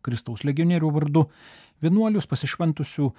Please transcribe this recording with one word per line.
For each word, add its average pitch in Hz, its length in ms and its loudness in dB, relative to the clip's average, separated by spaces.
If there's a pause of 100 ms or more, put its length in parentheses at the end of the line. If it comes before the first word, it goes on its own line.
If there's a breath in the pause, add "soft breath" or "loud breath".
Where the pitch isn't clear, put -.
Kristaus 117 400 -6
legionierių 156 480 2
vardu, 147 300 2 (580 loud breath)
vienuolius, 208 480 2
pasišventusių 147 880 -2